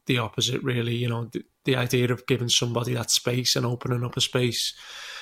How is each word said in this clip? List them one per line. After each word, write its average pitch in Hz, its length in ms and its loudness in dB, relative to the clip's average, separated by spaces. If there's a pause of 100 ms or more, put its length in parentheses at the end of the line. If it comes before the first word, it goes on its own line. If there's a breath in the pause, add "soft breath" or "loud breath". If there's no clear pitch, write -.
the 127 120 4
opposite, 120 440 -2
really. 120 320 0
You 120 140 0
know, 117 160 -2
th-, - 200 -8 (200)
the 135 120 2
idea 123 360 2
of - 140 -6
giving 120 220 2
somebody 120 460 0
that 117 160 -2
space 123 460 0
and 127 100 0
opening 123 380 -2
up 120 120 -6
a 117 40 0
space - 540 0 (480 loud breath)